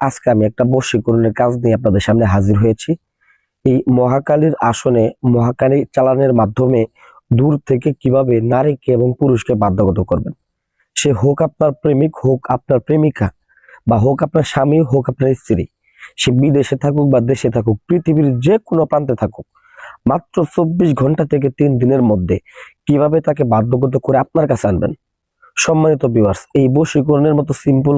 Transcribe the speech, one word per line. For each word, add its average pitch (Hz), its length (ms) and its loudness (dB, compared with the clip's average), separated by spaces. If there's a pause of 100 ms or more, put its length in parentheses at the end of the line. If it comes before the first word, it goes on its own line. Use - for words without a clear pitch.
আজকে - 300 -6
আমি 107 140 2
একটা 110 240 -2
বশীকরণের 117 680 0
কাজ 123 240 0
নিয়ে 117 180 0
আপনাদের 101 280 0
সামনে 117 220 2
হাজির 98 320 0
হয়েছি। 113 320 0 (760)
এই 131 140 2 (120)
মহাকালীর 139 720 2
আসনে 117 420 0 (220)
মহাকালী 120 520 2 (140)
চালানের 131 420 2
মাধ্যমে 120 460 0 (500)
দূর 131 220 2 (140)
থেকে 131 260 -2
কিভাবে 131 420 0 (100)
নারীকে 131 480 -2
এবং 123 240 2
পুরুষকে 131 380 0
বাধ্যগত 101 500 0
করবেন, - 300 -4 (600)
সে - 160 0
হোক 131 300 0
আপনার 156 280 0 (100)
প্রেমিক, 151 360 0
হোক 131 240 -2 (100)
আপনার 127 300 -2
প্রেমিকা, 151 480 -2 (580)
বা 220 120 2
হোক 131 240 2
আপনার 156 220 0
স্বামী, 143 400 0
হোক 127 240 0
আপনার 131 260 -2
স্ত্রী, 117 300 -4 (520)
সে - 160 -2
বিদেশে 139 440 0
থাকুক 143 340 -2
বা 127 100 2
দেশে 127 300 -2
থাকুক, 110 340 -2
পৃথিবীর 160 440 0 (120)
যে 156 140 2 (120)
কোনো 160 200 0
প্রান্তে 143 300 -2
থাকুক, - 300 -8 (600)
মাত্র 147 300 -4 (160)
চব্বিশ 170 420 0
ঘন্টা 147 320 0
থেকে 139 300 -2
তিন 147 220 2
দিনের 127 240 2
মধ্যে 98 340 0 (480)
কিভাবে 147 360 2
তাকে 151 240 -2
বাধ্যগত 123 580 0
করে 135 160 0
আপনার 151 300 0
কাছে 127 200 -2
আনবেন। 92 240 -2 (640)
সম্মানিত 156 500 0
ভিউয়ার্স, 110 340 0 (140)
এই 139 160 2
বশীকরণের 147 640 0
মতো 143 220 -2
সিম্পল 139 420 0